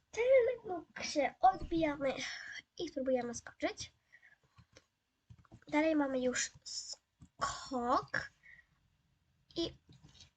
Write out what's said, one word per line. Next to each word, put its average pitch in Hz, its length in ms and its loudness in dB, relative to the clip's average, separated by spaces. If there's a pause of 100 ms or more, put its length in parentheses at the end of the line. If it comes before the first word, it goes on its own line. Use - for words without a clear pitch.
(100)
tylny 466 640 4
nóg - 280 -10
się - 380 0
odbijamy 311 760 2 (640)
i 330 100 -6
spróbujemy 254 460 -2
skoczyć. - 580 -8 (1800)
Dalej 311 220 4
mamy 269 240 0
już 247 300 0 (140)
skok - 1700 -4 (1300)
i - 220 -4 (580)